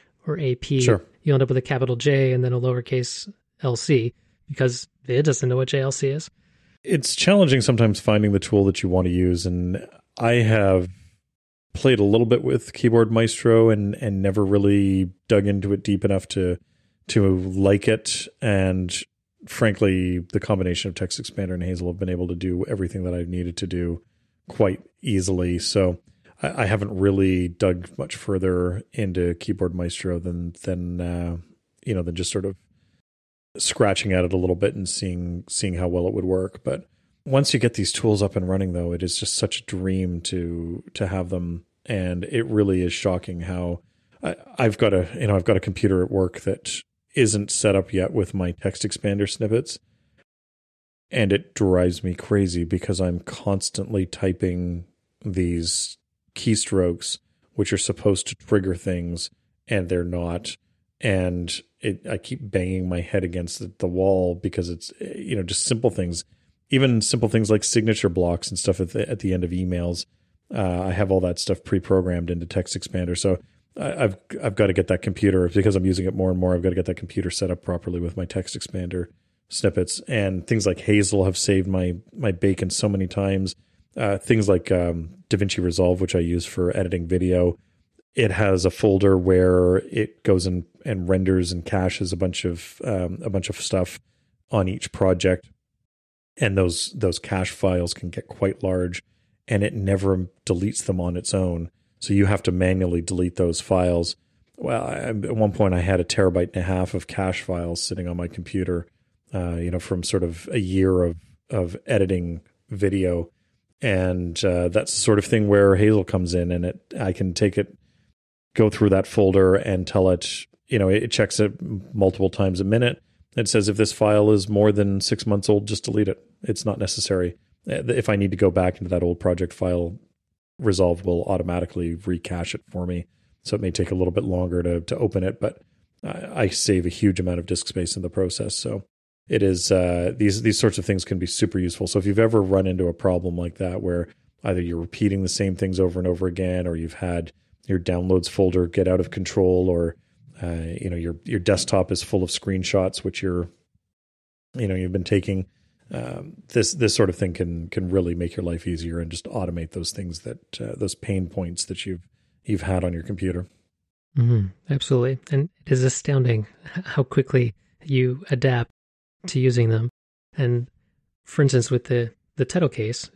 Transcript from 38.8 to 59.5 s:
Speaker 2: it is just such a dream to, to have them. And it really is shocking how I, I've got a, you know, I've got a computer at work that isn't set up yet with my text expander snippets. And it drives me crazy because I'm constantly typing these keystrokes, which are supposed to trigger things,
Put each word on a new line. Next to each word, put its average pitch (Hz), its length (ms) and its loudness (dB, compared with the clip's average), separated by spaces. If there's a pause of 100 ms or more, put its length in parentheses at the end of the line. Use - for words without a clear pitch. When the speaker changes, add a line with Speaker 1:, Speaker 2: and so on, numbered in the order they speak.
Speaker 2:
it 85 100 -4
is 90 140 -4
just - 200 -4
such - 240 -4
a - 40 -20
dream 92 580 -2
to, 85 600 -6 (120)
to 101 120 -4
have 90 220 -4
them. 87 360 -6 (220)
And 92 380 -4
it 117 200 -2
really 101 380 2
is 87 100 0
shocking 90 500 -4
how 87 380 -6 (420)
I, 85 140 -6 (220)
I've 113 180 2
got 107 160 4
a, 90 160 2 (100)
you 117 80 -2
know, 101 100 4
I've 90 80 0
got 101 120 4
a 98 40 2
computer 95 420 2
at - 80 0
work 92 300 -2
that - 300 -6 (440)
isn't 104 360 2
set 101 240 2
up 95 200 0
yet 95 180 0
with 104 220 -2
my 90 180 -2
text - 300 -4
expander 101 460 -2
snippets. 113 500 -2 (1300)
And 101 220 2
it - 220 -2
drives 90 500 2
me 90 100 -2
crazy 90 500 0
because 90 360 -2
I'm 87 200 0
constantly 98 840 -4
typing 90 800 -4 (400)
these 87 720 -4 (380)
keystrokes, 92 840 0 (360)
which - 180 0
are 95 60 0
supposed - 500 -2
to - 60 -10
trigger 95 400 0
things, 87 560 -6 (360)